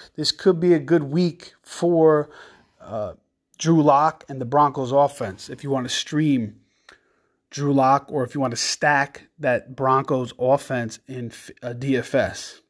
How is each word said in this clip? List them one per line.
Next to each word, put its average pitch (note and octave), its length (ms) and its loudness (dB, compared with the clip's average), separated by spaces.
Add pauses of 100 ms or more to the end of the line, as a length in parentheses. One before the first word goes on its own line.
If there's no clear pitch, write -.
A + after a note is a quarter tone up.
(160)
this D3+ 180 -4
could F#3 260 2
be F3 140 4
a D#3+ 60 2
good D3 240 2
week D#3 580 -2
for, D#3+ 680 2 (520)
uh, G#2 320 -8 (440)
Drew D#3+ 240 2
Lock D3 460 2
and C3+ 140 -10
the B2+ 40 -8
Broncos C3+ 460 2
offense. C#3 580 0
If C3 140 -16
you C#3+ 60 -6
wanna C3 180 -4
stream C3+ 720 -2 (920)
Drew C#3+ 220 -2
Lock C3+ 380 2
or C3+ 160 -4
if - 100 -10
you C#3+ 60 -4
wanna A#2+ 160 -4
stack - 720 -2 (100)
that C3 380 -2
Broncos C3 600 0
offense B2+ 720 -2
in B2 200 -10
f-, - 240 -18 (120)
uh, B2 80 -8
D C3 240 -2
F A#2+ 180 -4
S. - 460 -2 (100)